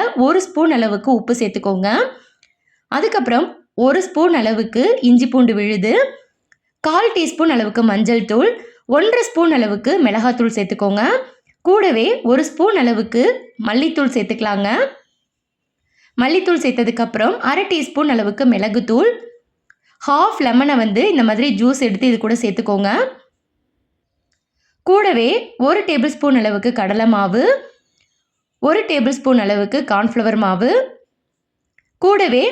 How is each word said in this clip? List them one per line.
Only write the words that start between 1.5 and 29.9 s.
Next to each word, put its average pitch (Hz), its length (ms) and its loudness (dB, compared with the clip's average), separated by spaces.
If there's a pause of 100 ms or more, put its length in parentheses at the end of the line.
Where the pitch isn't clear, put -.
அதுக்கப்புறம் 277 560 -2 (400)
ஒரு 330 200 2
ஸ்பூன் 339 340 0
அளவுக்கு 226 440 -2 (240)
இஞ்சி 247 240 4
பூண்டு 240 260 4
விழுது, 208 340 -2 (920)
கால் 370 320 2
டீஸ்பூன் 330 420 0
அளவுக்கு 220 240 -2 (100)
மஞ்சள் 214 400 0
தூள், 269 180 2 (460)
ஒன்றரை 440 320 2
ஸ்பூன் 330 320 0
அளவுக்கு 208 320 -2 (160)
மிளகாத்தூள் 226 480 0
சேர்த்துக்கோங்க. 202 480 -2 (640)
கூடவே 349 400 2 (240)
ஒரு 262 180 4
ஸ்பூன் 392 320 0
அளவுக்கு 233 420 0 (460)
மல்லித்தூள் 277 480 0
சேர்த்துக்கலாங்க. 208 540 -2 (1500)
மல்லித்தூள் 330 460 0
சேர்த்ததுக்கப்புறம் 233 720 -2 (140)
அரை 330 200 -2
டீஸ்பூன் 302 440 -2
அளவுக்கு 214 400 -2
மிளகுத்தூள், 226 540 0 (920)
ஹாஃப் 320 460 0
லெமனை 269 340 2
வந்து 220 300 0
இந்த 277 180 2
மாதிரி 220 180 0 (140)
ஜூஸ் 254 260 2
எடுத்து 208 220 0
இது 233 160 2
கூட 220 160 0
சேர்த்துக்கோங்க. 202 480 -2 (2000)
கூடவே 359 440 2 (380)
ஒரு 370 140 2 (100)
டேபிள் 294 240 0
ஸ்பூன் 285 260 2
அளவுக்கு 214 300 -2 (100)
கடலை 208 340 0
மாவு, 202 300 0 (1160)
ஒரு 359 300 2
டேபிள் 269 280 0
ஸ்பூன் 254 260 2
அளவுக்கு 202 360 -2 (120)